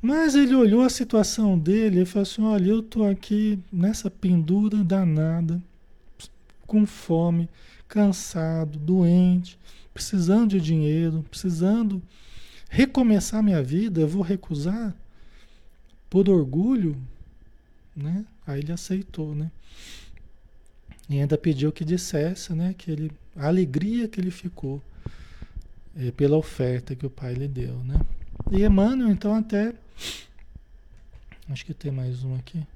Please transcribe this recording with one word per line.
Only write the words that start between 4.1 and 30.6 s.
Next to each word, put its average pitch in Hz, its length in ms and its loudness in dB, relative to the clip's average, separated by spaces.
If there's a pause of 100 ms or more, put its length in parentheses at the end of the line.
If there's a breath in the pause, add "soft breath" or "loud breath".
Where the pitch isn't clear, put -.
pendura 196 760 2
danada, 165 800 0 (1040)
com 214 220 4
fome, 170 600 0 (400 soft breath)
cansado, 160 920 0
doente, 180 800 4 (340 soft breath)
precisando 202 560 2
de 196 120 2
dinheiro, 160 680 0
precisando 190 720 -2 (680 loud breath)
recomeçar 226 760 2
minha 190 180 4
vida, 165 400 0
eu 156 60 2
vou 185 160 0
recusar 185 720 -4 (1120 soft breath)
por 190 180 2
orgulho?", 175 680 2 (1000)
né? 165 280 -6 (200)
Aí 139 140 -8
ele 147 120 -6
aceitou, 170 640 -6
né? 151 180 -6 (1600 loud breath)
E 143 100 0
ainda 147 180 2
pediu 151 340 0
que 160 120 -8
dissesse, 170 680 -4
né, 180 240 -2
que 170 140 -10
ele, 156 200 -6 (240)
a 143 120 -4
alegria 185 600 0
que 214 120 -8
ele 185 100 -2
ficou, 156 500 -10 (1160 loud breath)
é, 127 140 -4
pela 143 260 4
oferta 127 580 -4
que 135 120 -8
o - 20 -4
pai 127 240 -10
lhe 131 140 -6
deu, 123 300 -6
né? 127 220 0 (520)
E 196 120 4
Emmanuel, 214 460 6
então, 208 240 0
até, 220 400 -2 (1800 loud breath)